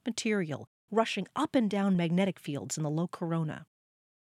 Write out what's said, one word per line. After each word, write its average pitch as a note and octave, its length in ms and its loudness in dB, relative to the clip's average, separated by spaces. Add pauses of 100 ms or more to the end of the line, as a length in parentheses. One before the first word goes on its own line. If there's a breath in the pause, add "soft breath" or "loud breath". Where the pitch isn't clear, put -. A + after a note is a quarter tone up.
material F#3 640 -2 (200)
rushing G#3 460 0
up D4 180 0
and A3+ 160 4
down G3 280 2
magnetic F3 420 2
fields C#3 380 -6
in D#3 60 -2
the D3+ 60 -2
low E3 200 -2
corona. E3 580 -4 (600)